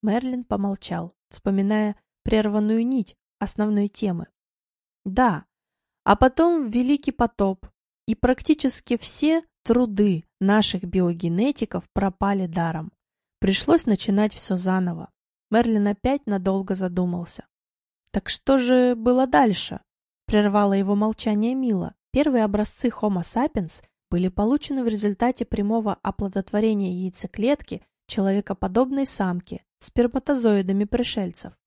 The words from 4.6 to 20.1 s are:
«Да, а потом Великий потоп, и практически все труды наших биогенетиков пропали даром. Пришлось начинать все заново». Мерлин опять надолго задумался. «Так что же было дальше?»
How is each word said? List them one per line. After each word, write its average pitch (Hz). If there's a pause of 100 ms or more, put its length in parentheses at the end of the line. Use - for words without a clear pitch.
«Да, 196 (600)
а 202
потом 302
Великий 254
потоп, 208 (400)
и 220
практически 254
все 320 (220)
труды 208 (160)
наших 202
биогенетиков 175
пропали 196
даром. 165 (480)
Пришлось 285
начинать 208
все -
заново». 180 (400)
Мерлин 220
опять 254
надолго 190
задумался. 180 (640)
«Так -
что -
же 247
было 247
дальше?» 254 (460)